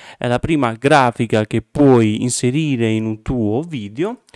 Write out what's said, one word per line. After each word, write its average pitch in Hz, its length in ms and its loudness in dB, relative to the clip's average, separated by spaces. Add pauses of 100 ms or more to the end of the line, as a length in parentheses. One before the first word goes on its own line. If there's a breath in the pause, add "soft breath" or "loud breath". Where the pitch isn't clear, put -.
(160 loud breath)
è - 120 -6
la 123 100 0
prima 139 360 -2
grafica 120 760 2
che 113 160 -4
puoi 117 580 4
inserire 123 680 -2
in 110 140 -2
un 110 180 -8
tuo 120 400 -2
video 156 560 -8 (160 loud breath)